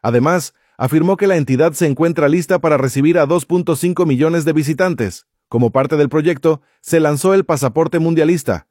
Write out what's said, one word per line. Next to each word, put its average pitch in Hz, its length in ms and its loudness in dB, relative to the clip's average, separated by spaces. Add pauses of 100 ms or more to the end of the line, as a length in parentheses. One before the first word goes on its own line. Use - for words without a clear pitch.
Además, 131 500 0 (260)
afirmó 160 400 0
que 202 80 0
la 190 100 2
entidad 147 380 0
se 175 100 -2
encuentra 156 420 0
lista 175 320 0
para 151 200 0
recibir 139 400 0
a 151 80 2
dos 165 180 0
punto 170 320 -2
cinco 175 300 0
millones 156 400 0
de 160 80 0
visitantes. 151 720 -2 (200)
Como 120 260 0
parte 135 260 0
del 147 100 2
proyecto, 156 540 0 (180)
se 165 200 0
lanzó 151 340 0
el 196 100 2
Pasaporte 151 540 -2
Mundialista 160 720 0